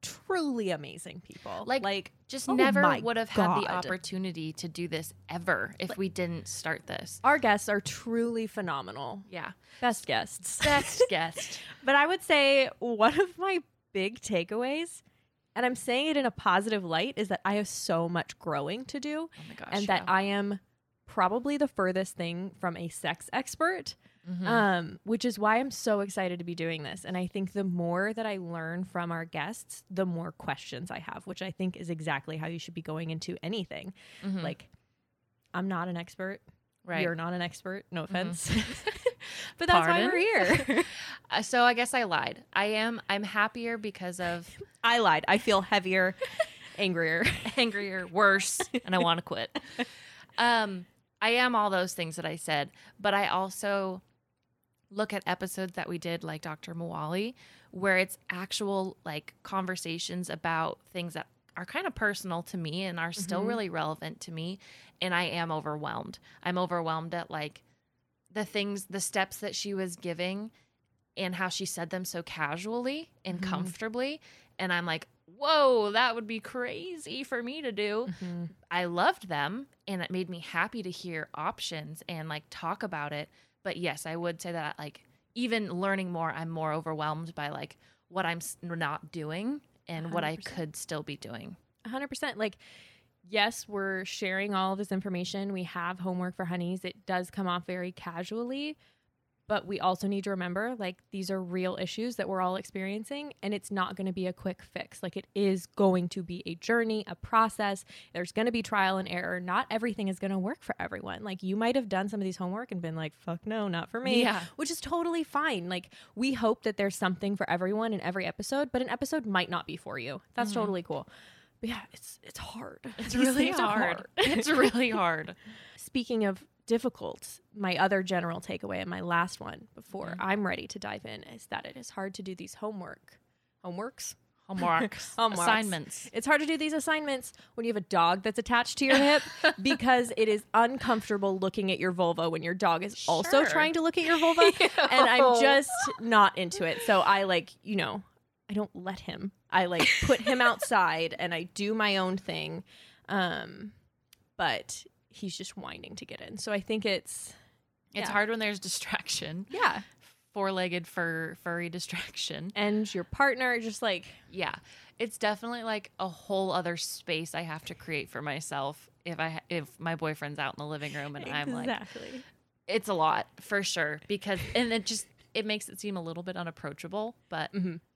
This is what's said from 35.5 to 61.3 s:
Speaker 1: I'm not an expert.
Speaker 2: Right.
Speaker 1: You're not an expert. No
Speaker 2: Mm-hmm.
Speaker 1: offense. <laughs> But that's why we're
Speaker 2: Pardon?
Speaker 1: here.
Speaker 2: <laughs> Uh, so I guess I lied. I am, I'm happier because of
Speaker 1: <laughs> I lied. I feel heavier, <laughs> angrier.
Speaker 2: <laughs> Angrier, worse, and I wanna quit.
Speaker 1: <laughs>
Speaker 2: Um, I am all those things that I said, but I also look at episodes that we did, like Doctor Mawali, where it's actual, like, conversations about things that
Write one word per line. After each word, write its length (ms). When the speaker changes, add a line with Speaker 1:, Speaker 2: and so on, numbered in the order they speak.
Speaker 1:
I'm 120
not 220
an 80
expert. 440
Speaker 2:
Right. 200
Speaker 1:
You're 100
not 180
an 80
expert. 500
No 120
Speaker 2:
Mm-hmm. 140
Speaker 1:
offense. 340
<laughs> 100
But 120
that's 200
why 160
we're 60
Speaker 2:
Pardon? 560
Speaker 1:
here. 180
Speaker 2:
<laughs> 240
Uh, 120
so 220
I 80
guess 220
I 100
lied. 480
I 140
am, 420
I'm 140
happier 560
because 420
of 260
Speaker 1:
<laughs> 160
I 140
lied. 280
I 120
feel 240
heavier, 520
<laughs> 320
angrier. 460
Speaker 2:
<laughs> 160
Angrier, 500
worse, 540
and 100
I 40
wanna 240
quit. 360
Speaker 1:
<laughs> 580
Speaker 2:
Um, 480
I 80
am 240
all 160
those 240
things 220
that 100
I 100
said, 340
but 140
I 140
also 760
look 220
at 140
episodes 480
that 140
we 100
did, 260
like 160
Doctor 340
Mawali, 600
where 260
it's 180
actual, 720
like, 380
conversations 880
about 480
things 200
that 120